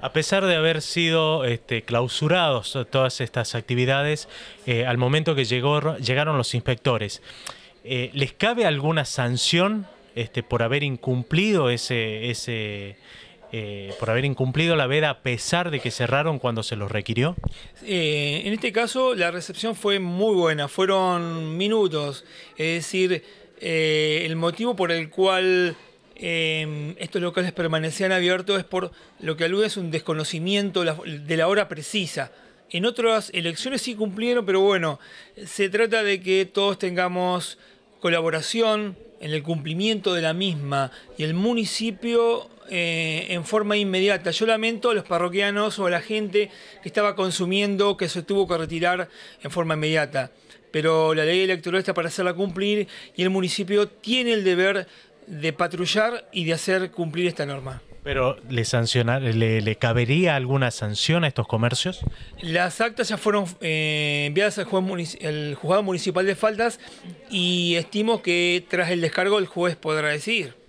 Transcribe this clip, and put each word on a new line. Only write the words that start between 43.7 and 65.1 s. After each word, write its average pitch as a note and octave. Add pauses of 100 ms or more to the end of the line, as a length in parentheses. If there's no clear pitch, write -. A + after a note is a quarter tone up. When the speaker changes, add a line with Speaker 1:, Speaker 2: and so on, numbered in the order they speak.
Speaker 2:
inmediata. F#3+
Yo A3
lamento A3+
a A3+
los G3
parroquianos G3+
o G3
a F3
la E3+
gente G#3 (320)
que F3+
estaba G#3
consumiendo, G3
que F#3
se F3
tuvo G3
que E3+
retirar E3+ (320)
en -
forma E3
inmediata. D3+ (400)
Pero D#3+
la D#3
ley F3+
electoral F3+
está F#3+
para E3
hacerla F3+
cumplir G3 (260)
y F3+
el F#3
municipio F#3+
tiene A#3+
el G#3+
deber F#3 (380)
de D#3
patrullar F3+
y F3+
de E3
hacer F#3
cumplir E3+
esta D#3+
norma. C3+ (200)
Speaker 1:
Pero C3+ (100)
le A#2
sancionar, A#2
le, A2+
¿le G#2+
cabería C3
alguna C3
sanción C#3
a D3+
estos A#2+
comercios? A#2+ (400)
Speaker 2:
Las F3
actas A3+
ya G#3
fueron, G#3 (160)
eh, D3+
enviadas G3+
al F#3+
juez F#3+
munici-, F3+